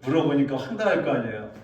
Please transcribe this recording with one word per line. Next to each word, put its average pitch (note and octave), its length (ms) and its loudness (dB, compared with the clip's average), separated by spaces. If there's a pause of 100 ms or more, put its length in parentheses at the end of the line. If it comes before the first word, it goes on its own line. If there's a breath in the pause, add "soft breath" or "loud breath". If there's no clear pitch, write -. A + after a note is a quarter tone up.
물어보니까 C#3 540 2
황당할 B2+ 480 0
거 A#2+ 80 0
아니에요. A2 400 -4 (120)